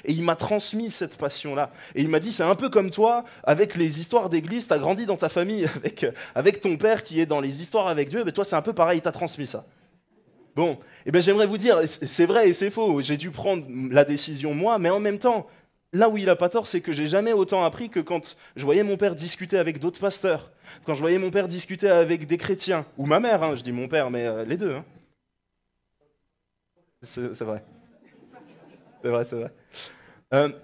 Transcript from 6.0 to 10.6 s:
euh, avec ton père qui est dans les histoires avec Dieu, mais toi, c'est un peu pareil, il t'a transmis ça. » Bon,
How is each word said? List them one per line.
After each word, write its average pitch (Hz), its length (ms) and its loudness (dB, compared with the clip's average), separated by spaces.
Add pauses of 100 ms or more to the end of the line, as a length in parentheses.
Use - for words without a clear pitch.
euh, 127 80 0 (240)
avec 190 240 2
ton 180 160 0
père 214 280 2
qui 160 180 -2
est 165 40 2
dans 151 140 0
les 139 220 -6
histoires 190 260 -2
avec 147 220 -2
Dieu, 226 160 -2
mais 165 80 -4
toi, 202 100 -2
c'est 190 140 -2
un 147 40 0
peu 214 120 -4
pareil, 170 240 2
il 160 40 -2
t'a 165 120 -2
transmis 156 340 -8
ça. » - 180 -12 (880)
Bon, 156 240 0 (280)